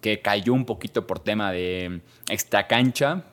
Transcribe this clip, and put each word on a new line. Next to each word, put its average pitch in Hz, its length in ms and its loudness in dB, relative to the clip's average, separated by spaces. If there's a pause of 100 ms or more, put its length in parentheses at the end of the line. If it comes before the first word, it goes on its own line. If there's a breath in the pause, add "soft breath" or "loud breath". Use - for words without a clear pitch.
que 107 200 0
cayó 104 320 2
un 127 120 2
poquito - 420 -4
por - 100 -4
tema 104 340 -2
de 90 500 -4 (280 loud breath)
extracancha 123 1040 2